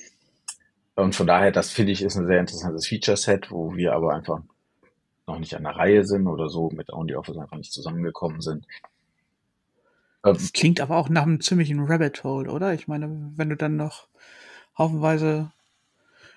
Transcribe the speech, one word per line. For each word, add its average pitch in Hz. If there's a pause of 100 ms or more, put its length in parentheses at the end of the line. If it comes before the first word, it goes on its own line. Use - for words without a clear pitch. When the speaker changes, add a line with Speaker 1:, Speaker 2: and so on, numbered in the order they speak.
(960)
Speaker 1:
Und 95
von 92
daher, 90
das 87
finde 101
ich, 95
ist 95
ein 90
sehr 90
interessantes 90
Feature-Set, 101
wo 87
wir 87
aber 80
einfach 78 (840)
noch 82
nicht 80
an -
der 73
Reihe 98
sind 98
oder 80
so 82
mit 78
OnlyOffice 80
einfach 78
nicht -
zusammengekommen 82
sind. - (1600)
Ähm, 202
Speaker 2:
Das 185
klingt 165
aber 151
auch 147
nach 160
einem 156
ziemlichen 147
Rabbit 151
Hole, 135
oder? 180
Ich 156
meine, 151
wenn 156
du 151
dann 156
noch 151 (680)
haufenweise 156 (840)